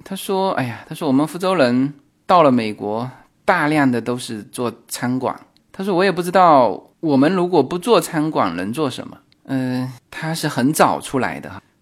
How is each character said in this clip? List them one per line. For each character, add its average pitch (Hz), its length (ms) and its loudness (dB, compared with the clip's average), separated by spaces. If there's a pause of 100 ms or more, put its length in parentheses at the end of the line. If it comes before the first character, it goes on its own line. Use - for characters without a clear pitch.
他 - 100 -12
说， 190 380 -2
哎 131 120 -2
呀， 113 220 -10
他 - 80 -12
说 160 140 -4
我 135 40 2
们 139 140 4
福 156 120 -8
州 185 160 0
人 135 400 2 (320)
到 180 160 6
了 139 100 6
美 110 220 0
国， 107 360 -6 (340)
大 170 240 2
量 147 220 2
的 120 100 0
都 120 180 -4
是 117 240 -10
做 120 280 -6 (180)
餐 127 300 -4
馆。 123 160 -4 (380)
他 - 100 -10
说 196 120 -4
我 175 100 2
也 196 80 2
不 170 100 -4
知 175 80 -6
道 151 600 4 (100)
我 151 160 2
们 143 160 4
如 180 160 0
果 175 140 4
不 139 160 -2
做 196 220 4
餐 156 300 -2
馆 120 240 -2
能 95 180 -6
做 143 180 -4
什 - 180 -12
么。 - 80 -20 (280)
嗯， 127 460 -4 (200)
他 160 240 -8
是 160 140 -4
很 143 240 0
早 113 280 2
出 127 200 -4
来 82 200 -4
的 73 80 -14
哈。 98 140 -18 (200)